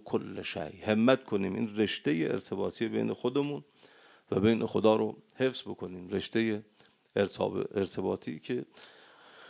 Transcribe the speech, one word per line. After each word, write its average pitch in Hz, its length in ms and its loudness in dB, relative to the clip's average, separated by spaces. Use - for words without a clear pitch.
کل 101 380 -4
شیء.» - 420 -8
همت 113 400 6
کنیم 95 300 0
این 107 220 -4
رشتهٔ 143 540 0
ارتباطی 98 580 -4
بین 110 240 0
خودمون 143 520 -2
و 92 100 2
بین 113 260 4
خدا 107 300 4
رو 107 200 -2
حفظ 131 280 -2
بکنیم، 92 460 -10
رشتهٔ 107 540 0
ارتاب-، 98 600 -2
ارتباطی 95 640 -2
که 127 240 -6